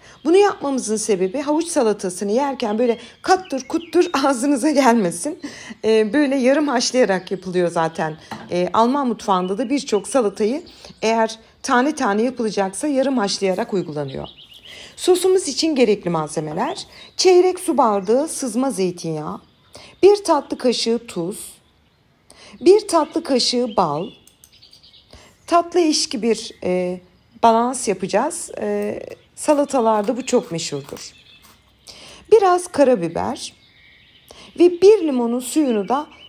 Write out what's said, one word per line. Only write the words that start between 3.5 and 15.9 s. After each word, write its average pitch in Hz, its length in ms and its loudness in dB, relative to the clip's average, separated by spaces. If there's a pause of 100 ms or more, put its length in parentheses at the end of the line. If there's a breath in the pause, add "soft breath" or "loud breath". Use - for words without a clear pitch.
kuttur 330 460 0
<laughs> 269 120 0
ağzınıza 277 460 0
gelmesin. 240 680 2 (440 loud breath)
Ee, 220 300 2
böyle 277 220 2
yarım 277 320 2
haşlayarak 240 640 0
yapılıyor 180 400 -2
zaten. 160 460 -2 (340 loud breath)
Ee, 180 220 -2
Alman 254 340 2
mutfağında 196 500 -2
da 233 120 -4
birçok 220 380 -2
salatayı 226 560 -2 (380 loud breath)
eğer 226 380 0 (240 soft breath)
tane 262 320 0
tane 214 260 -2
yapılacaksa 214 680 -4
yarım 269 300 0
haşlayarak 196 560 -2
uygulanıyor. 147 540 -6 (680 loud breath)
Sosumuz 370 520 2
için 311 280 -2
gerekli 214 340 2